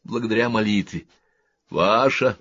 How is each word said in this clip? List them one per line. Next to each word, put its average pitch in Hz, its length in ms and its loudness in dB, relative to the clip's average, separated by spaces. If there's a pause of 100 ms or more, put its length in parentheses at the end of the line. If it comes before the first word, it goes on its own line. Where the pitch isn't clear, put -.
благодаря 117 460 -2
молитве. 104 560 -2 (640)
Ваша 113 720 2